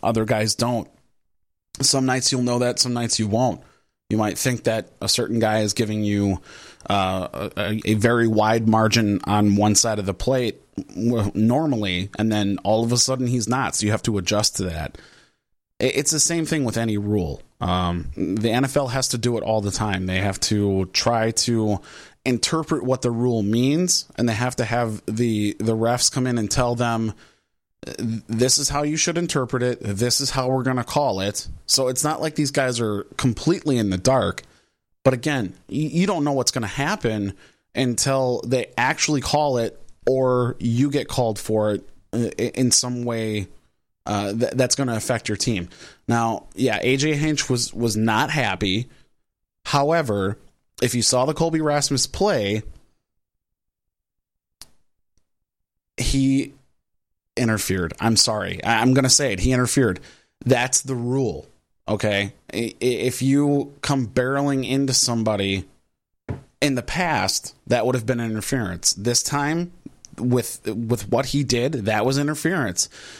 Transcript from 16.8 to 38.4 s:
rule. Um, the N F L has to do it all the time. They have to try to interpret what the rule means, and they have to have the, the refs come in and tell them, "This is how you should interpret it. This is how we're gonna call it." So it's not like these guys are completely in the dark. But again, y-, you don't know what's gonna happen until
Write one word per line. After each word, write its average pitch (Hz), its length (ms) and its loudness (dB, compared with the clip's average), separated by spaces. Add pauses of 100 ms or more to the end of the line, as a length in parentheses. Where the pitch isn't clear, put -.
rule. 101 460 -2 (180)
Um, 90 560 -2
the 104 340 -2
N 123 140 2
F 131 120 0
L 139 120 0
has 127 200 -2
to 123 100 -4
do 120 180 0
it 104 60 -4
all 110 180 0
the 101 100 0
time. 95 360 -2
They 92 140 0
have 98 200 -2
to 98 520 2
try 113 400 2
to 110 480 0 (460)
interpret 139 580 -2
what 127 180 0
the 120 80 0
rule 117 320 0
means, 131 640 0 (100)
and 120 120 0
they 110 60 0
have 123 220 -4
to 117 80 0
have 113 420 -2
the, 110 520 0
the 110 180 0
refs 117 360 0
come 127 140 -2
in 120 120 0
and 104 120 -2
tell 120 240 0
them, 117 400 -2 (840)
"This 113 600 0
is 143 100 -2
how 143 140 -2
you 151 140 -2
should 165 220 0
interpret 135 440 0
it. 123 180 0
This 107 400 0
is 139 100 -2
how 127 180 -2
we're 131 140 2
gonna 127 220 0
call 123 360 0
it." 101 280 -4 (180)
So 131 220 2
it's 127 160 -2
not 151 160 -2
like 156 140 -4
these 143 160 0
guys 127 300 0
are 107 240 -2 (120)
completely 139 640 0
in 104 120 2
the 90 80 0
dark. 110 440 2 (600)
But 131 120 4
again, 123 400 -2 (140)
y-, - 80 -6 (160)
you 175 140 2
don't 175 180 0
know 147 80 0
what's 127 180 0
gonna 117 160 -2
happen 113 680 -2 (400)
until 127 720 0